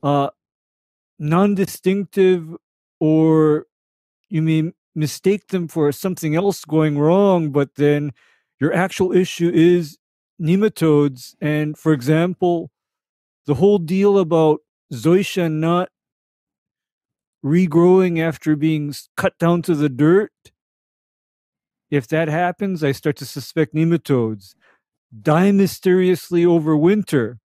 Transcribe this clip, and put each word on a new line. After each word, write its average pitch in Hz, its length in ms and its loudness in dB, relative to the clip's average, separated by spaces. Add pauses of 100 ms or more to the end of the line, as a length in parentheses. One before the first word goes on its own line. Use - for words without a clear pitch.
uh, 143 260 0 (880)
non-distinctive, 185 1400 0 (440)
or 156 640 2 (640)
you 160 120 -2
may 160 300 0 (220)
mistake 190 540 -2
them 180 200 -6
for 147 240 -2
something 160 440 -6
else 190 280 -4
going 156 340 -2
wrong, 170 540 2
but 139 240 -2
then 147 380 0 (460)
your 143 140 -2
actual 185 380 -2
issue 175 420 0
is 170 440 2 (420)
nematodes. 156 1000 0
And 151 360 -4
for 160 140 -2
example, 165 800 -2 (760)
the 143 100 0
whole 196 240 2
deal 190 380 0
about 160 420 2 (340)
zoysia 170 580 0
not 165 380 -2 (1500)
regrowing 175 760 2
after 151 360 -2
being 151 340 -4
s-, - 280 -16
cut - 220 -4
down 170 240 0
to 170 120 0
the 147 140 0
dirt, 156 420 2 (1600)
if 139 180 -2
that 160 200 -2
happens, 175 560 -4
I 139 80 0
start - 260 -4
to 135 80 -14
suspect - 480 -6
nematodes. 131 800 -2 (680)
Die 175 300 2
mysteriously 185 960 0
over 160 300 2
winter 151 640 0 (140)